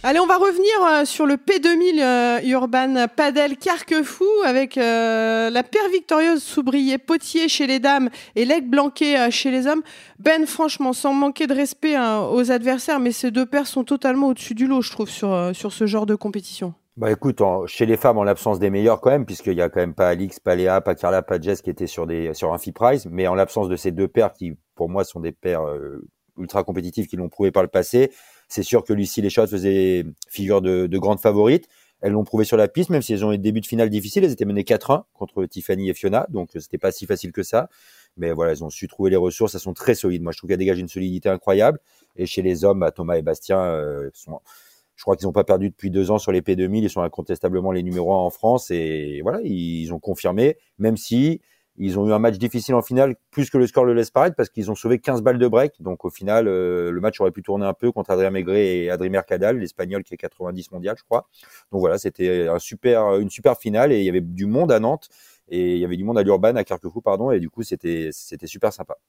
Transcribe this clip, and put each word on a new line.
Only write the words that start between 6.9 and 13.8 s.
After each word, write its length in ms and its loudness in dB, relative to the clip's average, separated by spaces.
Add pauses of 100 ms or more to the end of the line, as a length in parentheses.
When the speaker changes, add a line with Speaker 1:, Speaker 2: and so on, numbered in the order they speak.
Speaker 1:
chez 180 0
les 120 2
dames 300 2 (280)
et 80 2
Lec 240 2
Blanquet, 500 2
euh, 100 4
chez 220 -2
les 160 0
hommes. 140 2 (360)
Ben, 280 4
franchement, 480 -2
sans 200 0
manquer 340 0
de 60 2
respect, 420 0
hein, 260 0 (100)
aux 180 2
adversaires, 520 0
mais 100 2
ces 180 -2
deux 160 0
paires 220 -2
sont 160 -4